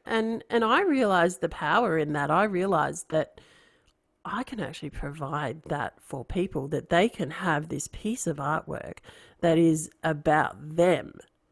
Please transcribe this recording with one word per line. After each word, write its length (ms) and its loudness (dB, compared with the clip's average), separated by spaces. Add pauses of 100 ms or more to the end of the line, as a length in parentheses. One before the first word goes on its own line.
And, 440 -2
and 140 2
I 200 4
realized 580 4
the 80 -2
power 480 0
in 160 0
that. 180 -2
I 140 4
realized 640 0
that 320 -2 (800)
I 200 -6
can 180 -8
actually 300 -8
provide 720 -6
that 360 -6
for 240 -12
people, 460 -4
that 200 -4
they 200 4
can 220 -6
have 360 -2
this 220 -8
piece 380 -6
of 100 -4
artwork 640 -6 (420)
that 160 4
is 320 4 (160)
about 720 0
them, 380 2 (360)